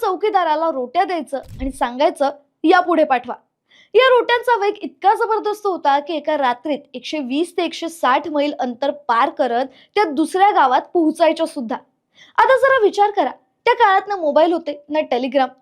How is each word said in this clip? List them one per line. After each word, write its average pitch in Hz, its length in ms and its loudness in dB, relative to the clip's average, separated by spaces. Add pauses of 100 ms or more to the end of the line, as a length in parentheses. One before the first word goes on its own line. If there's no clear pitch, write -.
चौकीदाराला 359 680 0
रोट्या 269 340 -2
द्यायचं 311 340 -6 (220)
आणि 269 100 -6
सांगायचं, 269 600 -2 (340)
"या 359 160 6
पुढे 330 240 2
पाठवा." 247 300 -2 (600)
या 508 240 6
रोट्यांचा 466 420 0
वेग 403 220 -2
इतका 370 320 0
जबरदस्त 415 520 -2
होता 302 320 0
की 294 160 -6
एका 302 240 -2
रात्रीत 254 400 -2 (160)
एकशे 254 240 -8
वीस 285 380 -4
ते 359 80 0
एकशे 330 240 -8
साठ 285 400 -2
मैल 294 300 -2
अंतर 254 320 -4
पार 277 400 0
करत 254 340 -2 (300)
त्या - 100 2
दुसऱ्या 320 460 0
गावात 277 300 2 (120)
पोहोचायच्या 320 540 0
सुद्धा. 254 300 -8 (600)
आता 466 180 4
जरा 523 260 2
विचार 403 280 2
करा, 349 200 -2 (340)
त्या 480 100 2
काळात 403 340 4
ना 403 80 -6
मोबाईल 320 360 2
होते, 330 360 -6
ना 302 120 -2
टेलिग्राम, 262 480 -2 (120)